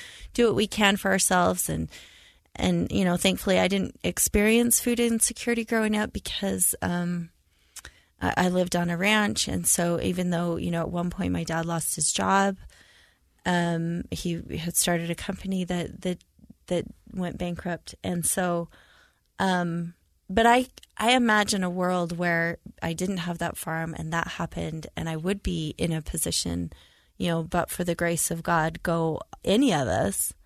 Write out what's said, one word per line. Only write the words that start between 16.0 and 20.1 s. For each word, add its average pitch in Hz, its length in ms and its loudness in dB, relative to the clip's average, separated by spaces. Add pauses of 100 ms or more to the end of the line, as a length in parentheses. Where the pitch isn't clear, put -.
that, 180 220 -4 (440)
that 175 180 0 (260)
went 180 260 -6
bankrupt. 175 560 -6 (100)
And 175 220 -2
so, 175 440 -2 (680)
um, 175 540 0 (360)